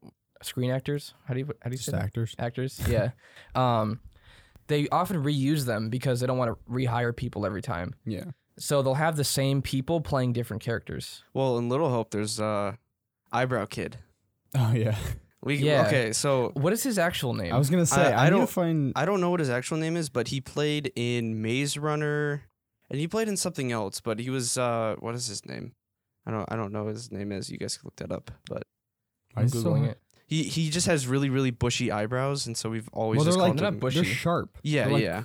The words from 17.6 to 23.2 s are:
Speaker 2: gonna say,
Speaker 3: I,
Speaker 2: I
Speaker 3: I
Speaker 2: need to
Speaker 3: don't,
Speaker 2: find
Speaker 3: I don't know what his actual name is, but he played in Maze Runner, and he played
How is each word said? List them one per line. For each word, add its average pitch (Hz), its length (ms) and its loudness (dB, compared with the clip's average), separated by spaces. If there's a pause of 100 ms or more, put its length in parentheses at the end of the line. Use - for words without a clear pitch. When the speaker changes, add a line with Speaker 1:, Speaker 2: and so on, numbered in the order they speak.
Speaker 2:
gonna 175 160 4
say, 139 140 4
Speaker 3:
I, 139 120 8
Speaker 2:
I 117 80 4
Speaker 3:
I 131 60 8
Speaker 2:
need 170 40 8
to 196 80 8
Speaker 3:
don't, - 120 4
Speaker 2:
find 160 440 2
Speaker 3:
I 131 100 0
don't 190 160 2
know 175 100 2
what 175 100 2
his 139 100 0
actual 123 280 -2
name 160 180 0
is, 160 120 -2
but 120 200 -2
he 135 120 -4
played 147 540 -2
in 117 480 -2
Maze 139 340 0
Runner, 147 680 -2 (440)
and 131 120 -4
he 165 80 -2
played 220 200 -2